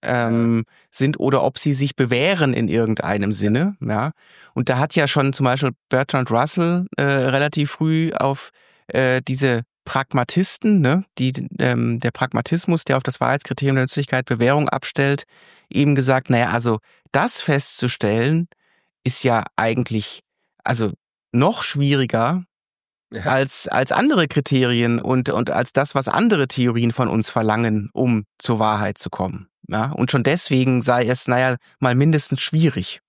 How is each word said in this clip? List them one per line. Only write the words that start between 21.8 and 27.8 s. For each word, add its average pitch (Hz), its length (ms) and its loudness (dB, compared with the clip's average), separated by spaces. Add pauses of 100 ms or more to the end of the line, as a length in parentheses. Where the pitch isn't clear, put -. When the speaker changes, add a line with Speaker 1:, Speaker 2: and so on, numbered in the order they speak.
Speaker 2:
Ja. 101 100 -10
Speaker 1:
als, 131 460 -2
als 135 240 0
andere 220 360 2
Kriterien 120 720 0
und, 127 300 -2
und - 200 -2
als 120 220 -2
das, 139 220 0
was 135 140 -2
andere 185 400 2
Theorien 117 440 0
von 123 160 -2
uns 107 220 0
verlangen, 110 640 0